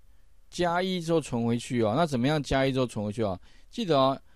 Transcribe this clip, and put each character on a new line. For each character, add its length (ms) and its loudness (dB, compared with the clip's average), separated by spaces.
加 320 0
一 180 -2
之 140 -4
后 80 4
存 240 -2
回 120 2
去 240 -2
哦。 140 2
那 100 2
怎 140 -2
么 80 0
样 160 2
加 220 0
一 60 2
之 60 -2
后 80 2
存 180 -6
回 80 -4
去 120 -4
哦？ 160 -2
记 140 -6
得 120 2
哦， 240 2